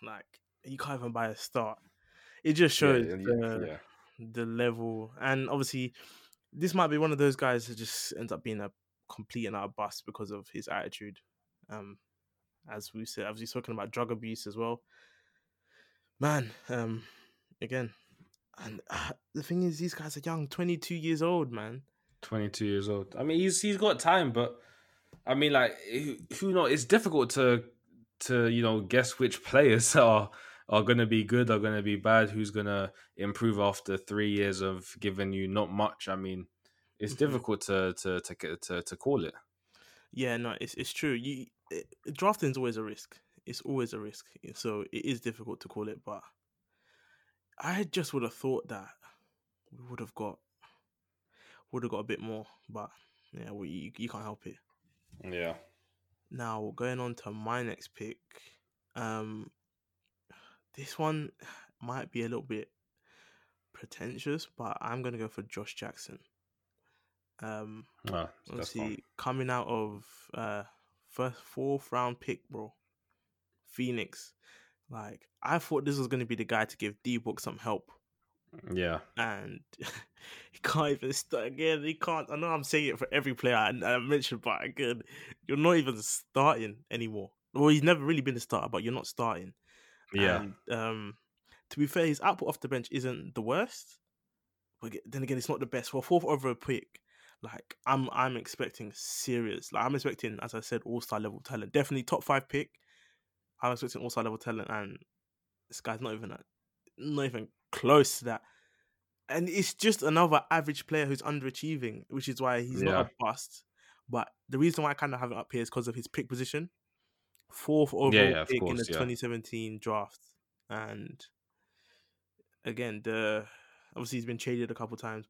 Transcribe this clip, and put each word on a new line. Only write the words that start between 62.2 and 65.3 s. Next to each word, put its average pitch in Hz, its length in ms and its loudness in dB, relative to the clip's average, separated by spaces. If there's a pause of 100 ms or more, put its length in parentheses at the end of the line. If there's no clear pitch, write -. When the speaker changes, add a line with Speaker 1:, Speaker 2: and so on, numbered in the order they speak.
Speaker 1:
a 117 80 -2
little 117 140 -6
bit 110 260 -8 (1040)
pretentious, - 760 -8 (100)
but 113 240 -8
I'm 120 200 -6
gonna 123 160 -6
go 110 100 -6
for - 160 -10